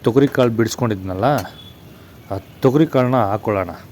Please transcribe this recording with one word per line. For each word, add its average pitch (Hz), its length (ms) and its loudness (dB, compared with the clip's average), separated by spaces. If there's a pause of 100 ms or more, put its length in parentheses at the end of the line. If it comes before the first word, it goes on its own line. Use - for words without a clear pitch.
ತೊಗರಿ 135 300 4
ಕಾಳು 123 220 2
ಬಿಡಿಸ್ಕೊಂಡಿದ್ನಲ್ಲ, 104 680 -2 (1040)
ಆ 98 40 -6 (280)
ತೊಗರಿ 143 280 4
ಕಾಳನ್ನ 127 260 2 (120)
ಹಾಕ್ಕೊಳ್ಳೋಣ. 101 420 -2 (200)